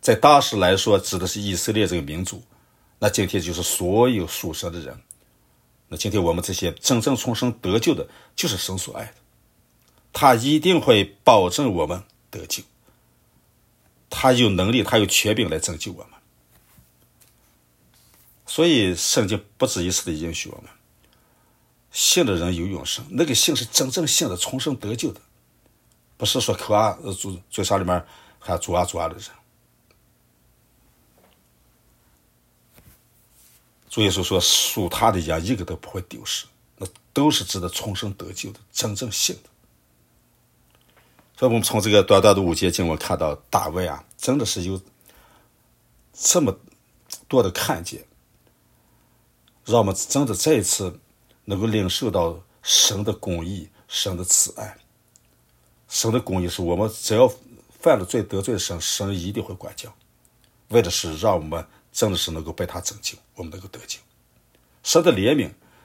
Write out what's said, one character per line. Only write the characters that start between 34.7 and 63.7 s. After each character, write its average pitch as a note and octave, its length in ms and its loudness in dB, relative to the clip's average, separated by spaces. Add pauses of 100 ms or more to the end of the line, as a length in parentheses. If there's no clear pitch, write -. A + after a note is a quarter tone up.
他 A2+ 220 2
的 F#2+ 100 0
羊 E2 240 -2
一 A#2 120 -2
个 F#2 80 -8
都 - 120 -10
不 - 140 -18
会 F#2+ 120 -10
丢 A1 220 -18
失。” - 220 -6 (320)
那 F#2+ 80 -10 (260)
都 D3 180 4
是 - 140 0
值 - 140 -4
得 F2+ 100 -4
重 - 260 -6
生 G2+ 200 -6
得 F2 180 -14
救 G#2 200 -10
的， - 80 -20 (120)
真 G#2 220 -4
正 A2+ 160 -8
信 - 260 -2
的。 - 140 -20 (1900)
所 B2+ 120 4
以 - 20 4
我 A#2 40 4
们 A2+ 80 2
从 - 180 0
这 G#2+ 100 0
个 G#2 120 8
短 G2 180 6
短 G#2 140 8
的 G2 60 4
五 F2 140 2
节 F2+ 160 0
经 F2 160 -2
文 D#2+ 100 -2
看 - 220 -4
到， D2+ 160 -2 (160)
大 D2+ 180 0
卫 F2 180 -4
啊， C#2+ 180 -10 (120)
真 C3+ 220 -2
的 A#2 80 -2
是 F#2+ 160 -6
有 F#2+ 180 -6 (1300)
这 - 280 2
么 - 160 0 (720)
多 B2+ 140 4
的 F#2 80 -2
看 F#2+ 340 -4
见， - 200 -12 (1600)
让 A2+ 140 4
我 A2 60 6
们 F#2+ 100 0
真 - 320 -2
的 A2 80 -4
再 D#3 200 2
一 A2 80 4
次 F2+ 380 -4 (440)
能 G#2 160 -4
够 A2 60 0
领 G#2+ 220 0
受 A2+ 220 -2
到 E2+ 300 -2 (220)
神 - 420 2
的 A2+ 80 -2
公 E2+ 320 -6
义、 F2 240 -10 (180)
神 - 300 -6
的 F2 80 -8
慈 - 320 0
爱。 G#2+ 200 -14 (1120)
神 - 220 -2
的 A#2 100 2
公 F#2 220 -2
义 F2 60 -2
是 F#2 140 -6
我 E2+ 120 0
们 G#2 180 0
只 - 220 -4
要 A#2+ 180 8 (480)
犯 D3+ 180 6
了 F#2+ 60 -6
罪 A2+ 180 -2
得 G2 200 -6
罪 G#2 160 -4
神， F2 220 -6
神 G2+ 320 -4
一 F2+ 180 -6
定 A2+ 120 -6
会 G#2+ 120 -12
管 - 220 -14
教， - 160 -14 (760)
为 A#2 140 6
的 F2 80 -4
是 D#2+ 280 -4
让 G2+ 160 2
我 E2+ 60 0
们 D#2 240 -8 (280)
真 G#2+ 200 0
的 F2 40 -4
是 - 140 -4
能 D#2+ 140 -8
够 D#2+ 80 -10
被 F2+ 120 -8
他 F2 160 -10
拯 A2 220 -10
救， - 140 -8 (180)
我 - 80 -14
们 E2 80 -12
能 F#2 100 -18
够 F#2 80 -18
得 - 180 -20